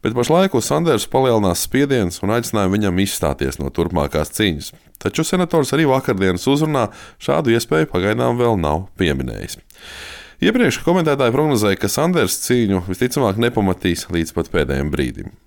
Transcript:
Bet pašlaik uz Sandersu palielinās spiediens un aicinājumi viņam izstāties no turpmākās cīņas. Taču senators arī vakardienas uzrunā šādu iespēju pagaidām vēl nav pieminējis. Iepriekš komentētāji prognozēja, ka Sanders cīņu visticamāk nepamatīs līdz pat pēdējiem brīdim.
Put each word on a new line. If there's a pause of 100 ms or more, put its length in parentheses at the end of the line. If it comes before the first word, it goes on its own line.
Bet
pašlaik
uz
Sandersu
palielinās
spiediens
un
aicinājumi
viņam
izstāties
no
turpmākās
cīņas. (260)
Taču
senators
arī
vakardienas
uzrunā (260)
šādu
iespēju
pagaidām
vēl
nav (160)
pieminējis. (840)
Iepriekš
komentētāji
prognozēja,
ka
Sanders
cīņu
visticamāk
nepamatīs
līdz
pat
pēdējiem
brīdim.